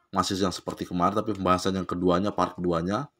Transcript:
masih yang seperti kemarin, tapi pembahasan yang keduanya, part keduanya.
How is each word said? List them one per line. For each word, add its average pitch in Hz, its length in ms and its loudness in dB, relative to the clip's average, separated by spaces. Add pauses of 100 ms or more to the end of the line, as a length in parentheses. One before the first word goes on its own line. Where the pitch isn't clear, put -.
(140)
masih 95 240 0
yang 92 160 0
seperti - 320 -8
kemarin, 90 320 2
tapi 104 160 -2
pembahasan 92 400 2
yang 92 100 -2
keduanya, 92 460 2
part 95 240 -2
keduanya. 90 640 -2